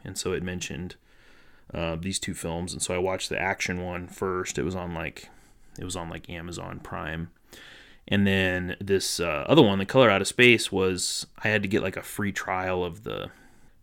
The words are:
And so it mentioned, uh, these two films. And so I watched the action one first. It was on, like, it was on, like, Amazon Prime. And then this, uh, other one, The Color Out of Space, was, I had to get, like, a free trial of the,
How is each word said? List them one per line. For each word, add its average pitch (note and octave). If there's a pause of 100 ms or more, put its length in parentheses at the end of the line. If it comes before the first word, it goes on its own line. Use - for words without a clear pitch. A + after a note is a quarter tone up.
And -
so F#2+
it -
mentioned, F2+ (760)
uh, E2
these F#2
two -
films. E2+
And -
so F2+
I -
watched F#2
the -
action F#2
one F2
first. F#2
It C2
was F#2
on, F2
like, D#2+ (480)
it -
was F2+
on, E2+
like, D#2+
Amazon F2+
Prime. E2 (800)
And G2+
then F#2
this, G2
uh, D#2+
other D3+
one, F#3+
The G3
Color C3
Out G2
of G2
Space, A#2+
was, F#2 (160)
I A2
had G#2+
to G2
get, G#2
like, F#2+
a -
free G2+
trial F#2
of F2
the, G1+ (540)